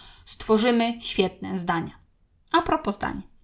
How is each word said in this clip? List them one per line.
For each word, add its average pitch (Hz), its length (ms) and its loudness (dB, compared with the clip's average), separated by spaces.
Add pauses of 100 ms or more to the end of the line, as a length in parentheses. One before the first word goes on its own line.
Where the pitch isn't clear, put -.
(240)
stworzymy 233 760 2
świetne 190 580 -2
zdania. 170 340 -2 (600)
A 339 100 4
propos 226 320 -2
zdań. - 280 -6 (220)